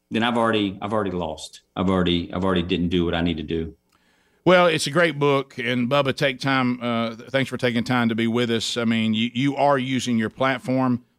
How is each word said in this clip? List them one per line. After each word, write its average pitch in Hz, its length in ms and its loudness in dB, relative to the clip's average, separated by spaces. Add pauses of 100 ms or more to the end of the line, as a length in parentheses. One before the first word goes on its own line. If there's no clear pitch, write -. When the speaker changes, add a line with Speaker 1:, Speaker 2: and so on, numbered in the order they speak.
Speaker 1:
then 113 140 0
I've 120 140 2
already, 107 440 0
I've 101 120 -6
already 101 180 -2
lost. 82 500 -8 (140)
I've 95 140 0
already, 90 440 2
I've 92 120 -2
already 92 180 2
didn't 87 240 0
do 87 160 0
what 85 100 0
I 85 80 -2
need 85 160 0
to 80 60 -8
do. 80 320 -6 (720)
Speaker 2:
Well, 180 220 6
it's 156 200 0
a 143 40 -6
great 156 280 0
book, 139 380 0
and 123 320 -2
Bubba, 135 260 0
take 135 240 -2
time. 127 420 0
Uh, 117 360 -4
th-, - 140 -18
thanks 135 180 0
for 123 80 -8
taking 120 260 0
time 123 240 2
to 113 80 0
be 117 120 0
with 117 220 0
us. 113 280 -2
I 117 80 -2
mean, 113 280 2
you, 113 200 0
you 135 240 0
are 139 200 4
using 127 400 -2
your 110 120 0
platform, 127 760 0 (160)